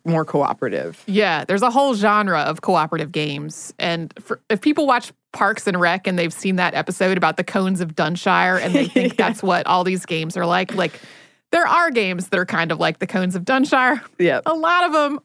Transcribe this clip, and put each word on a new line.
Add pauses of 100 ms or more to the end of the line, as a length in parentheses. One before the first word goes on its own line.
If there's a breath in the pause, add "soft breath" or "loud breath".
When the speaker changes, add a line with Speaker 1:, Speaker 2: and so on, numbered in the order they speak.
Speaker 1:
more
cooperative.
Speaker 2:
Yeah,
there's
a
whole
genre
of
cooperative
games.
And (100)
for, (100)
if
people
watch (200)
Parks
and
Rec
and
they've
seen
that
episode
about
the
Cones
of
Dunshire
and
they
think
Speaker 1:
<laughs>
Yeah.
Speaker 2:
that's
what
all
these
games
are
like,
like, (540 loud breath)
there
are
games
that
are
kind
of
like
the
Cones
of
Dunshire. (160)
Speaker 1:
Yep.
Speaker 2:
A
lot
of
them